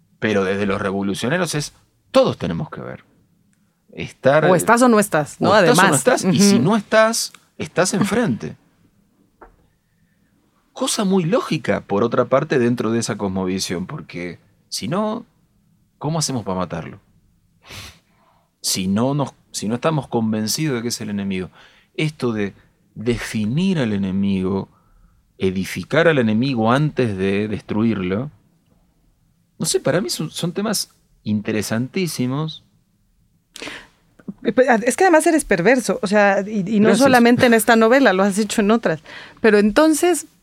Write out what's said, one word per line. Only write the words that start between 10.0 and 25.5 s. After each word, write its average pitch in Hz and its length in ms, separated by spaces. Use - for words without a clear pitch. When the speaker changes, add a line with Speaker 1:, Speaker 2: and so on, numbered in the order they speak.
Speaker 1:
Cosa - 320
muy 190 180
lógica, 156 580
por 101 220
otra 120 220
parte, 143 340
dentro 120 320
de 117 80
esa 113 180
cosmovisión, 95 680
porque 85 520
si - 180
no, 214 380
¿cómo 160 220
hacemos 131 240
para 95 160
matarlo? 80 400
Si 95 260
no 113 260
nos, 143 200
si - 160
no 113 80
estamos 156 320
convencidos 113 680
de 117 60
que 117 80
es 113 120
el 110 80
enemigo. 98 400
Esto 151 360
de 101 220
definir 120 840
al 113 120
enemigo, 95 800
edificar 95 720